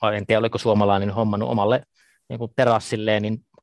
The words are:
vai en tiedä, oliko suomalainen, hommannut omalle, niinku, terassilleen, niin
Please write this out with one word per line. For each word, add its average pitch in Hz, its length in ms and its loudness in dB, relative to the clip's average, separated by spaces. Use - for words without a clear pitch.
vai 107 140 -2
en 101 100 -6
tiedä, 110 120 4
oliko 110 200 0
suomalainen, 101 520 2
hommannut 107 400 -2
omalle, 113 320 0
niinku, 117 260 -8
terassilleen, 110 640 0
niin 110 160 -4